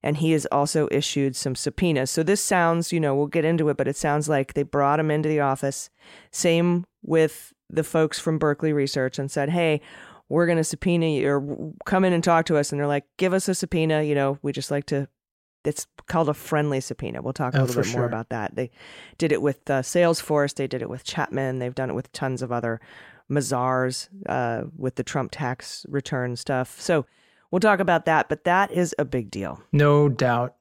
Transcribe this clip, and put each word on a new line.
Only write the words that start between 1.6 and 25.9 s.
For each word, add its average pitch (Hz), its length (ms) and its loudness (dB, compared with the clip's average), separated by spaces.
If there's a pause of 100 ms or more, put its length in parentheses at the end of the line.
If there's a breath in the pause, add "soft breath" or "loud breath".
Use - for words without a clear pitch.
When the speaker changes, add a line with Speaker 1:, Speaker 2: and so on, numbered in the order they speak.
Speaker 1:
So - 140 0
this 190 180 2
sounds, 170 520 2
you 170 80 0
know, 143 160 2
we'll 147 100 2
get 151 180 0
into 156 240 2
it, 139 80 0
but 135 120 -2
it 143 80 -4
sounds 151 320 0
like 139 260 0
they 143 80 0
brought 143 380 2
him 156 100 0
into 156 180 0
the 151 120 2
office. 139 500 -2 (400 loud breath)
Same 175 560 2 (160)
with 160 500 0 (160)
the 156 140 -2
folks 156 340 0
from 160 220 -2
Berkeley 151 340 0
Research 139 460 0
and 139 100 -4
said, 139 200 -2
"Hey, 165 320 2 (480 loud breath)
we're 170 180 2
gonna 165 160 4
subpoena 170 440 0
you, 147 220 2
or 143 120 2
w-, 143 340 -8 (100)
come 190 200 2
in 185 80 4
and 170 100 2
talk 165 240 4
to 160 100 2
us." 147 140 2
And 143 80 -4
they're 143 80 -2
like, 143 200 -2 (100)
"Give 185 160 2
us 190 160 0
a 185 80 0
subpoena. 160 460 0
You 147 120 0
know, 139 260 0
we 143 120 -4
just - 180 -6
like 143 160 -2
to," 139 220 -2 (560)
it's - 240 -4 (180)
called 160 220 2
a 147 60 0
friendly 147 460 0
subpoena. 67 400 -8
We'll 127 120 -6
talk 127 220 -4
a 139 40 4
Speaker 2:
Oh, - 40 4
Speaker 1:
little 127 120 0
Speaker 2:
for 123 80 0
Speaker 1:
bit 104 100 -2
more 120 100 0
Speaker 2:
sure. 123 40 0
Speaker 1:
about 113 220 -6
that. 110 260 -6
They 120 160 -4 (480 loud breath)
did 156 140 2
it 117 100 2
with, 139 260 -2
uh, 135 140 0
Salesforce. 151 720 2
They 135 140 -4
did 131 120 -6
it - 80 -6
with 123 140 -10
Chapman. 131 560 -4
They've 127 160 -6
done 131 160 -4
it - 40 -4
with - 180 -8
tons 131 280 -6
of 123 120 -6
other 120 280 -4 (480 loud breath)
Mazars, 127 800 0 (200)
uh, 120 480 -2
with 127 180 -4
the 123 80 -4
Trump - 300 -4
tax - 560 -8
return 127 480 -4